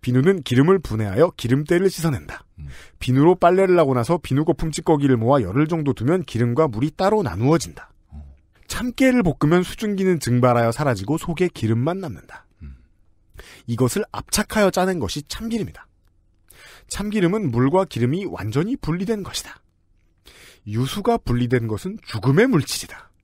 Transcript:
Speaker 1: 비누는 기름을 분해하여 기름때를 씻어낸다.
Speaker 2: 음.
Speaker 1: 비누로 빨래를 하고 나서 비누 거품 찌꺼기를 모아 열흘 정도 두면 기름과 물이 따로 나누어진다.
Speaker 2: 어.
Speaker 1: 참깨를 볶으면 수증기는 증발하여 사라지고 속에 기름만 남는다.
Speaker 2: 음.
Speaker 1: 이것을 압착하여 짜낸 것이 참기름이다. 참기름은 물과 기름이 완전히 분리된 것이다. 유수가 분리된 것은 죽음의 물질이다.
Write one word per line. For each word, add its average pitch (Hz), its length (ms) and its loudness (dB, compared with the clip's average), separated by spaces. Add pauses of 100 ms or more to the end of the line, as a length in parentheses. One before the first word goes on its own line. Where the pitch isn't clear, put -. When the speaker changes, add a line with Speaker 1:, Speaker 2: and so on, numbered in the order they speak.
Speaker 1:
비누는 139 420 2
기름을 143 380 4
분해하여 107 560 0
기름때를 151 540 0
씻어낸다. 156 540 -4 (140)
Speaker 2:
음. 73 100 -16 (320)
Speaker 1:
비누로 143 360 4
빨래를 180 420 4
하고 143 160 4
나서 123 240 0
비누 143 280 -2
거품 160 260 -2
찌꺼기를 143 460 2
모아 127 240 2
열흘 117 260 0
정도 151 240 -2
두면 160 320 -2
기름과 123 440 0
물이 123 280 -4
따로 208 260 0
나누어진다. 113 680 -2 (160)
Speaker 2:
어. 71 260 -20 (320)
Speaker 1:
참깨를 247 560 2
볶으면 165 400 2
수증기는 190 560 -2
증발하여 120 540 2
사라지고 123 460 -2
속에 175 340 -2
기름만 123 480 -2
남는다. 120 460 -16 (160)
Speaker 2:
음. 69 120 -16 (920)
Speaker 1:
이것을 123 440 0
압착하여 - 600 0
짜낸 185 280 0
것이 135 300 -6
참기름이다. 220 580 -8 (1040)
참기름은 202 640 0
물과 139 320 4
기름이 139 400 -2
완전히 135 520 -4
분리된 196 460 -4
것이다. - 380 -12 (1080)
유수가 135 520 -2
분리된 120 500 -2
것은 180 380 -8
죽음의 135 420 2
물질이다. - 640 -4 (140)